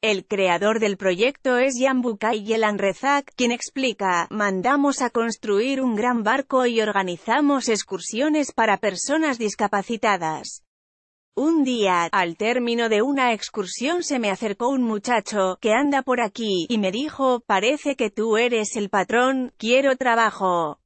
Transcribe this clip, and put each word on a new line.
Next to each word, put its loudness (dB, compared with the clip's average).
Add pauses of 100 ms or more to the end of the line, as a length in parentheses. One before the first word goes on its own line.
El -2
creador 2
del 0
proyecto 0
es 2
Jan 2
Bucay -2
Yelan 0
Rezak, -2
quien 0
explica: -2
"Mandamos 0
a 0
construir -2
un 0
gran 0
barco 0
y 2
organizamos 0
excursiones -2
para 2
personas -2
discapacitadas. -2 (680)
Un 2
día, 0
al 0
término 0
de 2
una 2
excursión -4
se -2
me 0
acercó -4
un 0
muchacho 0
que 2
anda 2
por -2
aquí, -2
y 0
me 0
dijo: -2
'Parece 0
que -2
tú 0
eres 0
el -4
patrón, 0
quiero 2
trabajo'". 0